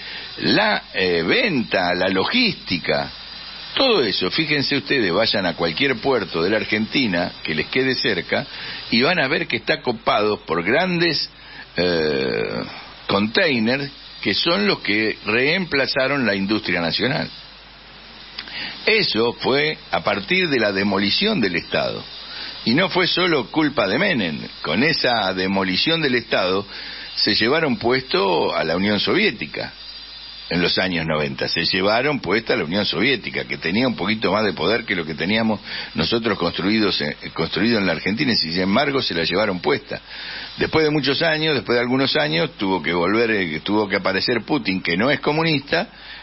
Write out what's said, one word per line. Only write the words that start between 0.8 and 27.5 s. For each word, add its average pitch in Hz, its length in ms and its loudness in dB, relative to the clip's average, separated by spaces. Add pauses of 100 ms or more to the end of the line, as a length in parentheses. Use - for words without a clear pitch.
eh, 90 320 2
venta, 113 720 2
la 92 140 2
logística, 90 1000 0 (640)
todo 226 300 4
eso. 92 260 0
Fíjense 147 460 0
ustedes, 117 380 2
vayan 107 320 2
a 85 80 0
cualquier 85 420 0
puerto 110 480 0
de 92 60 2
la 107 80 4
Argentina 107 760 0 (100)
que 80 140 -4
les 78 120 -2
quede 131 280 0
cerca 104 500 -2 (460)
y 117 100 4
van 170 180 2
a 135 100 2
ver 170 180 0
que - 80 -2
está 151 260 -2
copado 113 600 2
por 82 220 -2
grandes, 165 640 2 (480)
eh, 65 840 0 (460)
containers 139 840 2 (320)
que 104 120 0
son 165 340 2
los 151 120 2
que 104 460 0
reemplazaron 139 1000 2
la 101 100 2
industria 98 460 0
nacional. 107 480 0 (1600)
Eso 151 460 4
fue 147 460 0 (140)
a - 120 0
partir 127 460 2
de 135 100 2
la 104 140 2
demolición 101 640 2
del 92 160 0
Estado. 62 480 -2 (640)
Y 113 80 2
no 175 160 4
fue 175 160 2
solo 160 460 0
culpa 143 360 2
de 107 120 2
Menem. 110 400 0 (240)
Con 87 200 2
esa 120 500 2
demolición 95 680 0
del 131 140 0
Estado 101 500 0 (500)
se 107 200 2
llevaron 131 420 2